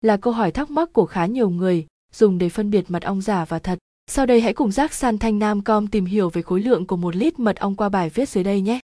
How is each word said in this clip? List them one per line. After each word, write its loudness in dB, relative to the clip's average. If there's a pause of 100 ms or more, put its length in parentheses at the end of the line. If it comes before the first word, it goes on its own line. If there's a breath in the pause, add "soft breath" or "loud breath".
Là 2
câu 0
hỏi 0
thắc -4
mắc -2
của 4
khá -2
nhiều 0
người, 0 (260)
dùng 4
để 0
phân -4
biệt 0
mật -4
ong -2
giả -2
và -6
thật. -4 (280)
Sau 0
đây 6
hãy 0
cùng 0
Jackson 0
Thanh 0
Nam 0
com 2
tìm 0
hiểu 0
về -4
khối 0
lượng 2
của -4
một -2
lít -2
mật 0
ong -2
qua -2
bài 0
viết -2
dưới -2
đây 0
nhé. -2